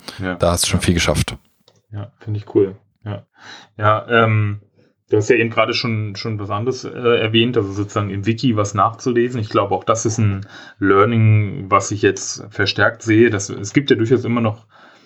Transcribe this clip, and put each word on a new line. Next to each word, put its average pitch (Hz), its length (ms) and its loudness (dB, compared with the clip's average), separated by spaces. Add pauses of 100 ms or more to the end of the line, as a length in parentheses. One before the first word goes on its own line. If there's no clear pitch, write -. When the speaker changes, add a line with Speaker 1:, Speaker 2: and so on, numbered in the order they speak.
(200)
Speaker 1:
Ja. 92 160 -6
Speaker 2:
Da - 160 0
hast - 120 0
du - 40 -2
schon 92 140 0
Speaker 1:
Ja. - 40 -6
Speaker 2:
viel 92 100 4
geschafft. - 420 -2 (540)
Speaker 1:
Ja, 101 280 -12
finde 107 200 -6
ich - 140 -10
cool. 98 220 2 (300)
Ja. 104 180 -8 (540)
Ja, 107 320 0
ähm, 107 500 2 (500)
du 107 60 2
hast 107 140 2
ja 123 80 4
eben 113 120 0
gerade 113 240 0
schon, 107 440 -4
schon 110 200 -6
was 101 120 -8
anderes, 113 340 -4
äh, - 60 -10
erwähnt, 117 680 0
also 101 160 0
sozusagen 101 380 -4
im 98 160 -6
Wiki 113 320 0
was 104 160 -2
nachzulesen. 117 680 0
Ich 107 80 -4
glaube, 101 260 0
auch 92 120 -4
das 110 200 0
ist 110 120 -4
ein 101 280 0 (340)
Learning, 101 920 4
was 101 200 2
ich 101 100 -6
jetzt - 480 -2
verstärkt 104 540 -2
sehe. 113 260 6
Dass, 101 200 -4
es 104 220 -10
gibt 139 180 2
ja 127 60 4
durchaus 113 300 2
immer 117 160 0
noch, 110 260 -4 (380)